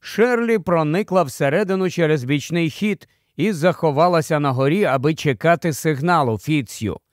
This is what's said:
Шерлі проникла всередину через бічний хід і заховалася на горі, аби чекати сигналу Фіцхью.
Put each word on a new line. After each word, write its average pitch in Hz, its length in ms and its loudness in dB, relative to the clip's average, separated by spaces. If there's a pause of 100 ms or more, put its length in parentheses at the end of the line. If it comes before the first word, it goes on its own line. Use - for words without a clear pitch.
Шерлі 233 580 0
проникла 170 640 0
всередину 180 680 0
через 156 340 0
бічний 151 460 -2
хід - 380 -4 (280)
і 202 160 0
заховалася 160 880 2
на 143 120 0
горі, 139 320 0
аби 139 300 0
чекати 160 580 0
сигналу 147 680 0
Фіцхью. 123 640 -4 (120)